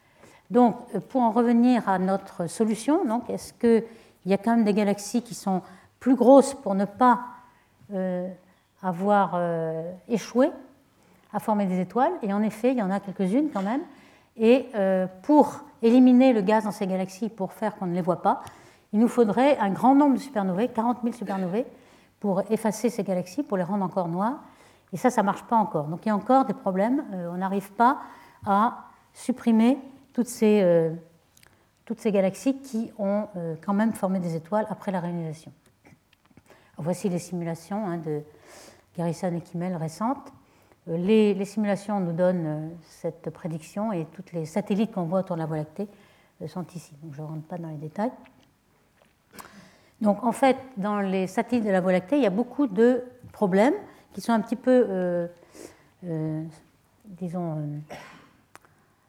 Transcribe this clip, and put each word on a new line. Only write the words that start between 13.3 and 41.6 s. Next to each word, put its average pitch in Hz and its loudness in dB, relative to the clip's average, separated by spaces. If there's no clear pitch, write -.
quand 196 -4
même. 226 -2
Et, 247 4
euh, 190 0
pour - 4
éliminer 254 8
le 226 2
gaz 214 2
dans 208 -4
ces 196 -6
galaxies, 185 -4
pour 190 -8
faire 208 -6
qu'on 185 -6
ne 170 -4
les 180 -2
voit 170 -2
pas, 214 0
il 208 2
nous 233 6
faudrait 240 4
un 208 0
grand 233 4
nombre 285 6
de 233 -2
supernovae, 196 -2
quarante 233 -2
mille 233 -4
supernovae, 196 -4
pour 196 0
effacer 220 -2
ces 202 -4
galaxies, 180 -4
pour 214 -4
les 185 0
rendre 190 -2
encore 180 -2
noires. 202 -2
Et 180 -6
ça, 247 2
ça 220 2
marche 196 -2
pas - -2
encore. 185 0
Donc 165 -8
il 220 -2
y - 2
a 208 0
encore 254 4
des 262 -4
problèmes. 214 -2
Euh, 175 -8
on 175 -8
n'arrive 190 -4
pas 254 2
à 214 0
supprimer 233 2
toutes - -4
ces, 214 2
euh, 170 4
toutes - -10
ces 220 -2
galaxies 196 0
qui 226 -8
ont, 202 -2
euh, 165 -8
quand 202 -2
même 214 0
formé 190 -2
des 170 -4
étoiles 208 -4
après 190 -8
la 185 -2
réionisation. 165 -8
Voici 180 -4
les 175 -2
simulations, 175 -8
hein, 170 -6
de 151 -6
Garrison 170 -4
et 170 -6
Kimmel 175 -8
récentes. 214 -6
Euh, 165 -4
les, 208 4
les 190 -4
simulations 202 -4